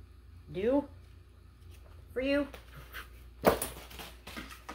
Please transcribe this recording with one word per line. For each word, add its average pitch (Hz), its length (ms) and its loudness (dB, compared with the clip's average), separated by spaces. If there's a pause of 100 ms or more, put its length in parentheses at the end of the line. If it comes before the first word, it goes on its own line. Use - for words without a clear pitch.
(540)
do 247 320 6 (1300)
for 247 80 0
you. 277 260 6 (2250)